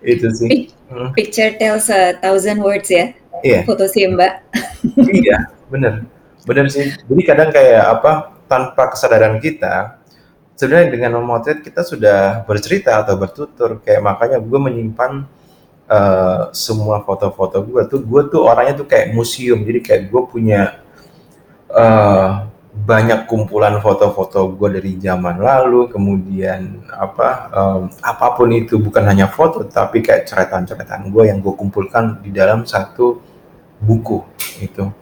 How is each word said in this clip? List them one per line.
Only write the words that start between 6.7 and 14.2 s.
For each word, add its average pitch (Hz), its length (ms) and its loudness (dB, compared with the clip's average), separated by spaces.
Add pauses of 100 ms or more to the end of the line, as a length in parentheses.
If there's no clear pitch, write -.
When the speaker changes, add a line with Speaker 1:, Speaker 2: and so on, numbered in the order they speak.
Speaker 1:
Jadi - 320 0
kadang 156 240 4
kayak, 127 320 6
apa, 147 540 0 (100)
tanpa 127 480 -2
kesadaran 110 480 2
kita, 104 560 -6 (560)
sebenarnya 143 400 4
dengan 120 240 -2
memotret 120 480 -4
kita - 160 -8
sudah 101 640 2
bercerita 107 560 0
atau 98 160 -2
bertutur. 113 640 -6
Kayak 104 240 0
makanya 117 320 0